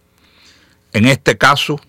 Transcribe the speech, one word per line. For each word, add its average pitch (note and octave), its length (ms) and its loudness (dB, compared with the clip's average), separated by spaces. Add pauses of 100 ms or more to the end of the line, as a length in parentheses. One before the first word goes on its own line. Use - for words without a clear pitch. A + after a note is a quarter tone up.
(920)
En G#2+ 140 0
este C3+ 320 0
caso, C#3+ 520 0